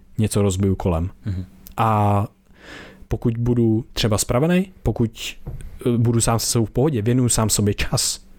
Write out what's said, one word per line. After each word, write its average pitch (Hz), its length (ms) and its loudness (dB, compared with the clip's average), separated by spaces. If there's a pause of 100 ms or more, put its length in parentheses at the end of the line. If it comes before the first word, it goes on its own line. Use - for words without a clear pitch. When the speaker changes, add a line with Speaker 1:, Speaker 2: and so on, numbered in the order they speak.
(180)
Speaker 1:
něco 107 240 2
rozbiju 98 340 2
kolem. 87 340 0 (160)
Speaker 2:
Mhm. 92 200 -6 (320)
Speaker 1:
A 104 500 2 (800)
pokud 117 300 -2
budu 117 560 2
třeba 104 240 0
spravený, 175 540 0 (120)
pokud, 113 280 0 (760)
eh, 120 120 2
budu 117 240 2
sám 113 180 2
se - 60 -4
sebou 117 200 0
v 104 60 -8
pohodě, 123 300 0
věnuju 120 280 2
sám 110 200 0
sobě 101 240 2
čas - 460 -2 (200)